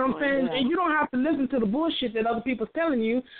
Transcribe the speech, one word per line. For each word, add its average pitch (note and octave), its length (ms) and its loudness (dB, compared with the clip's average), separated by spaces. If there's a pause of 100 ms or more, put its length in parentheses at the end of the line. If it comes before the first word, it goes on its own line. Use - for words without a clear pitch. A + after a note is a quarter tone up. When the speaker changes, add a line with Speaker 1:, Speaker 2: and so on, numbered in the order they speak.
(140)
Speaker 1:
Exactly, - 80 -4
Speaker 2:
saying? C#4 240 2
Speaker 1:
yeah. - 80 -2
Speaker 2:
And B3+ 160 2
you E4+ 80 2
don't F4 140 2
have G3+ 200 0
to B3+ 60 -2
listen C#4 320 0
to C4+ 100 0
the A3 60 2
bullshit B3+ 480 -2
that A3+ 120 0
other A3+ 160 0
people's A#3 320 -4
telling D4+ 280 0
you A#3 200 2 (180)